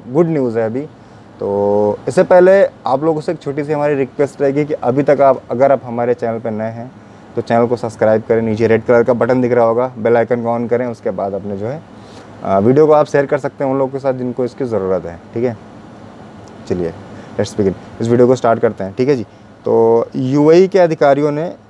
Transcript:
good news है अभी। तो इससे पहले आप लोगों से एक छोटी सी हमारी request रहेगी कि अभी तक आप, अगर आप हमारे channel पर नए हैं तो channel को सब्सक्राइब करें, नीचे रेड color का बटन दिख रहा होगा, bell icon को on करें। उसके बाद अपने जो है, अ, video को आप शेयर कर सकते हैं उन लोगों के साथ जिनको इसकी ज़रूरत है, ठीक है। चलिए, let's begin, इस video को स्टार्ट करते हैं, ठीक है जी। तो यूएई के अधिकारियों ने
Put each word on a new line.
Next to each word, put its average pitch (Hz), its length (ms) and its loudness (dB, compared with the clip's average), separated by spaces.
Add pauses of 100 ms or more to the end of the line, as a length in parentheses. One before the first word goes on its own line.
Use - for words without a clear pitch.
good 156 180 0
news 131 320 -2
है 113 80 -2
अभी। 117 140 -4 (600)
तो 101 580 0 (100)
इससे 180 140 0
पहले 185 420 6
आप 135 380 -4
लोगों 156 180 -2
से 175 120 -6
एक 156 60 -6
छोटी 143 260 -6
सी 147 80 -6
हमारी 147 220 0
request 135 460 -4
रहेगी 143 240 0
कि 147 100 -6
अभी 143 280 -2
तक 139 180 2
आप, 135 300 4
अगर 131 220 2
आप 127 120 0
हमारे 120 300 -2
channel 113 240 -4
पर 117 120 -6
नए 110 200 -6
हैं 117 220 -14 (440)
तो 117 60 -4
channel 117 240 2
को 120 100 -2
सब्सक्राइब 110 520 0
करें, 113 140 2
नीचे 110 240 -2
रेड 113 180 2
color 120 180 4
का 120 100 2
बटन 120 280 0
दिख 123 120 0
रहा 120 120 2
होगा, 120 340 0
bell 117 180 2
icon 117 260 0
को 117 160 -2
on 117 120 -6
करें। 123 160 -2
उसके 113 240 -8
बाद 98 220 -6
अपने 101 240 -8
जो 101 100 -8
है, 147 160 -8 (600)
अ, 98 140 2
video 135 280 6
को 151 60 4
आप 151 140 4
शेयर 139 200 0
कर 143 120 -2
सकते 139 260 -6
हैं 135 60 -2
उन 135 80 -2
लोगों 135 140 -2
के 139 60 -8
साथ 131 160 -4
जिनको 123 300 -4
इसकी 123 200 -6
ज़रूरत 95 400 -2
है, 85 160 -12 (140)
ठीक 117 100 -2
है। 120 120 -2 (1120)
चलिए, 87 240 -4 (480)
let's - 160 -6
begin, 95 180 0 (260)
इस 117 80 -4
video 120 180 4
को 127 100 4
स्टार्ट 113 240 0
करते 110 240 -2
हैं, 95 100 -10
ठीक 127 140 0
है 143 80 2
जी। 107 100 -8 (380)
तो 113 420 2 (100)
यूएई 147 520 4
के 190 100 0
अधिकारियों 151 520 2
ने 151 240 -6 (160)